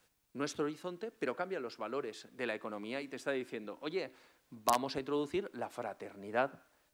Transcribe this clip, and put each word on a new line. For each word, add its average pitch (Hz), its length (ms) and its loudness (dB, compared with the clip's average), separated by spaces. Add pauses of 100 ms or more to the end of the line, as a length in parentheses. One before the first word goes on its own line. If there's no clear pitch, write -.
(340)
nuestro 147 300 0
horizonte, 175 480 -2
pero 127 240 0
cambia 185 240 0
los 117 180 -4
valores 110 540 -2
de 123 160 -2
la 110 80 2
economía 110 460 -2
y 139 80 -6
te 135 80 -6
está 139 140 0
diciendo, 117 500 0
oye, 160 320 0 (360)
vamos 123 460 4
a 143 40 2
introducir 147 540 2
la 120 140 -2
fraternidad 107 960 0 (300)